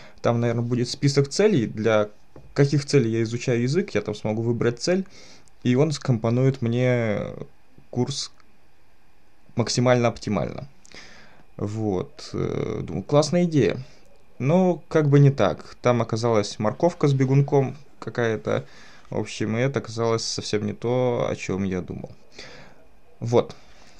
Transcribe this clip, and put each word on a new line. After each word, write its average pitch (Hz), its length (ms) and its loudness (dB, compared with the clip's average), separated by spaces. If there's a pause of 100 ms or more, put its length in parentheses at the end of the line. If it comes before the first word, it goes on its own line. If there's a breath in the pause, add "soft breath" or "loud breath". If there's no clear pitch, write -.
(220 loud breath)
Там, 120 180 2
наверное, 120 240 0
будет 123 240 -2
список 139 400 0
целей, 196 380 2
для 107 420 2 (460)
каких 143 320 2
целей 120 240 2
я 113 120 0
изучаю 117 400 -2
язык, 165 280 -2
я 101 100 -2
там - 140 -4
смогу 110 280 -4
выбрать 117 380 0
цель, 185 240 0 (580 loud breath)
и 123 120 2
он 147 180 2
скомпонует 127 680 0
мне 117 580 0 (720)
курс - 420 -4 (1200)
максимально 123 520 2
оптимально. 73 600 -4 (880 loud breath)
Вот, 104 800 -4
э, - 480 -4
думаю, 90 200 -6
классная 156 420 2
идея. 135 380 2 (560 loud breath)
Но 170 500 2
как 160 200 2
бы 143 100 8
не 143 120 8
так. 101 500 0
Там 120 220 2
оказалась 113 560 0
морковка 147 500 0
с 139 60 4
бегунком 135 600 2 (240)
какая-то. 110 680 -2 (420 loud breath)
В 107 100 -6
общем, 107 380 -4
и 120 40 0
это 135 180 -2
оказалось 113 460 -2
совсем 104 420 -4
не 101 80 -4
то, 123 560 -2
о - 40 -4
чем 98 300 -4
я 92 160 -2
думал. - 300 -10 (1080 loud breath)
Вот. 117 380 0 (440 soft breath)